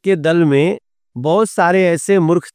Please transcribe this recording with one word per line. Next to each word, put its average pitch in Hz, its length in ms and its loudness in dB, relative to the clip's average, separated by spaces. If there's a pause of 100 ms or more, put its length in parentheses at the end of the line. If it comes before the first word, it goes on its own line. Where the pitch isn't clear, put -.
के 190 120 0
दल 165 280 0
में 147 340 0 (380)
बहुत 165 340 -2
सारे 185 360 0
ऐसे 175 320 0
मूर्ख 170 360 0